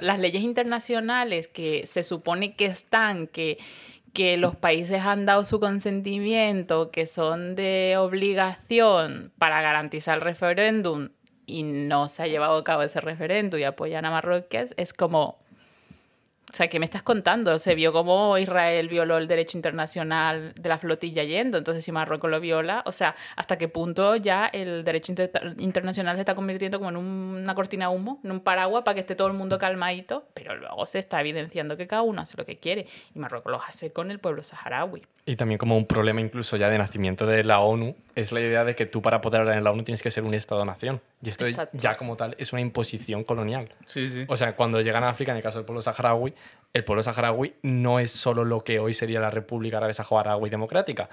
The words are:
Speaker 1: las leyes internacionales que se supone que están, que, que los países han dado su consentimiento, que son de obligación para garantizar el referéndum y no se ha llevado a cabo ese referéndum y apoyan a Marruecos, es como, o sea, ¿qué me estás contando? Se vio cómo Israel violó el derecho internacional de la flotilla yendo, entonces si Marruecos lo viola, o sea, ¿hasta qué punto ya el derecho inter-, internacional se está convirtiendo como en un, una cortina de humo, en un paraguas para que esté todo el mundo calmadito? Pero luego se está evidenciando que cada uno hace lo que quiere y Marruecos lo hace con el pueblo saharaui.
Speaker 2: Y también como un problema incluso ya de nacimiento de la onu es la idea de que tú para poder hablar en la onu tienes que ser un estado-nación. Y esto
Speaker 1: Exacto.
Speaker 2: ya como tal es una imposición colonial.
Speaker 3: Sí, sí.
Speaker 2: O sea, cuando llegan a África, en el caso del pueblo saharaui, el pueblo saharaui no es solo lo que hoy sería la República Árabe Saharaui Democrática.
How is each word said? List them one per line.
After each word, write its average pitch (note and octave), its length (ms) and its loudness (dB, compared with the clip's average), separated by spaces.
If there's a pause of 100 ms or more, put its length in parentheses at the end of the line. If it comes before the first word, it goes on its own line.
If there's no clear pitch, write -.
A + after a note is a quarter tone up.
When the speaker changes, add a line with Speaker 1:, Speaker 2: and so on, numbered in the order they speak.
Speaker 1:
las G3 200 2
leyes F#3 220 2
internacionales A#3 1080 -2
que D#3 380 -4
se F3 180 -2
supone F3+ 500 -4
que G3+ 120 0
están, F#3+ 600 0
que, D#3+ 320 -4 (540)
que F3+ 240 4
los F3 180 2
países F3 480 2
han G3+ 240 2
dado G3+ 180 6
su G#3+ 140 0
consentimiento, G3+ 1300 0
que D#3+ 140 -2
son F3 500 -2
de F#3+ 420 2
obligación F#3+ 1400 2
para D#3 240 4
garantizar D3+ 560 2
el - 40 -2
referéndum F3 880 2 (380)
y D#3+ 180 -6
no C#3+ 440 0
se D#3+ 140 -8
ha E3 60 -2
llevado D3+ 280 2
a D#3 80 0
cabo D3+ 180 2
ese D3+ 180 -2
referéndum D#3+ 580 -2
y C#3 60 0
apoyan D#3 400 -4
a D#3+ 80 0
Marruecos, F3 640 0
es F3 160 -4
como, E3 480 2 (1120)
o - 0 -
sea, E3+ 160 0
¿qué E3+ 100 -2
me D#3+ 60 0
estás F#3 180 -8
contando? F#3+ 580 2
Se F3+ 160 4
vio D#3+ 160 4
cómo F#3 460 4
Israel E3+ 500 2
violó E3 300 2
el D#3+ 100 0
derecho E3 300 0
internacional D#3+ 960 -2
de E3+ 140 -8
la D#3+ 100 2
flotilla D#3+ 460 -2
yendo, G3 340 0
entonces E3 260 -4
si F3 60 -8
Marruecos D#3 400 -2
lo D#3 100 2
viola, E3 460 0
o F3+ 60 -6
sea, E3 240 0 (200)
¿hasta - 220 -4
qué E3 100 -2
punto F3 480 2
ya G3+ 300 2
el F3 380 -4
derecho D#3+ 280 -2
inter-, F3+ 460 -2
internacional F#3 580 -2
se F#3+ 40 -4
está F#3+ 160 0
convirtiendo F#3+ 420 -4
como F#3+ 120 -6
en E3+ 60 -6
un, F3+ 100 -6 (360)
una F#3+ 140 -4
cortina F#3+ 320 -2
de F#3 80 0
humo, A3+ 260 -6
en F#3+ 100 -8
un F#3 80 -6
paraguas F#3+ 440 2
para G#3 100 2
que F#3+ 60 -4
esté F#3+ 160 -4
todo F#3+ 120 2
el G3 60 -2
mundo F#3+ 240 -2
calmadito? F#3 760 -4
Pero - 220 -10
luego - 300 -6
se G3 140 -4
está E3+ 200 -2
evidenciando D3+ 560 -4
que F3+ 120 -10
cada A3 140 0
uno G#3 200 -2
hace - 140 -14
lo - 100 -6
que - 120 -12
quiere F#3+ 280 -4 (280)
y D#3 40 -14
Marruecos B2+ 320 -8
lo B2 120 -4
hace - 300 -12
con F3 200 -6
el G3+ 80 -10
pueblo D3+ 240 -4
saharaui. D#3+ 580 -6 (240)
Speaker 2:
Y B2 100 -2
también A2 220 2
como A2+ 180 4
un A2 100 4
problema A2 340 4
incluso A2+ 360 -4
ya G2+ 140 4
de A2 80 4
nacimiento G2 480 0
de A2 180 4
la G#2+ 160 6
onu A2+ 340 2 (220)
es A2+ 160 -2
la A#2 80 0
idea A#2 240 4
de A#2+ 100 0
que A2+ 120 -2
tú A2 160 -4
para A2 180 4
poder A2+ 220 4
hablar A2 160 4
en G#2 40 0
la G#2 80 4
onu A2+ 140 0
tienes A#2 180 -6
que A#2 80 -2
ser A2 140 -4
un G#2+ 100 -2
estado-nación. G#2+ 640 -2 (220)
Y A2+ 60 -6
esto G#2+ 180 -4
Speaker 1:
Exacto. C#3+ 320 -4
Speaker 2:
ya A2 180 0
como A#2 200 -6
tal A#2+ 220 -4
es C#3 140 -6
una B2 100 -2
imposición A2 600 -4
colonial. A#2 460 -4 (180)
Speaker 3:
Sí, C3 220 -6
sí. B2+ 180 -8
Speaker 2:
O C3 100 -2
sea, A#2 200 0
cuando A2+ 240 2
llegan A2+ 240 2
a B2 60 2
África, C3 200 -4
en A#2+ 60 -2
el A2 60 -6
caso A2+ 160 -4
del G#2+ 80 -8
pueblo A#2 160 -8
saharaui, A#2+ 520 0 (380)
el A#2 120 2
pueblo G#2+ 180 2
saharaui A#2 600 0
no B2 380 2
es A#2 100 -2
solo A#2 340 0
lo A#2 200 -2
que A2+ 160 0
hoy A2 140 0
sería A2+ 260 -2
la A2 100 0
República A2 460 -6
Árabe A2 160 0
Saharaui G#2+ 580 0
Democrática. A2 640 -2